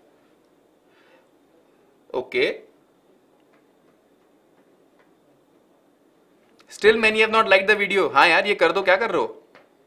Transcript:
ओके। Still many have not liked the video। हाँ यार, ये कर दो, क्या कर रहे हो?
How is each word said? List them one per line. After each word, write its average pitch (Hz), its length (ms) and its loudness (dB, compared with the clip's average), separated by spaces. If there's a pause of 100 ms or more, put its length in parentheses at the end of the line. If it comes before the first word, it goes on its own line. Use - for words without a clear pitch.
(2250)
ओके। 131 600 -8 (4000)
Still 220 240 2
many 220 240 0
have 220 140 0
not 220 180 0
liked 190 180 2
the 202 160 0
video। 180 280 -2
हाँ 151 140 4
यार, 185 180 0
ये 208 80 -2
कर 170 180 0
दो, 190 100 -4
क्या 190 140 2
कर 220 140 -6
रहे 170 100 -4
हो? - 220 -10 (440)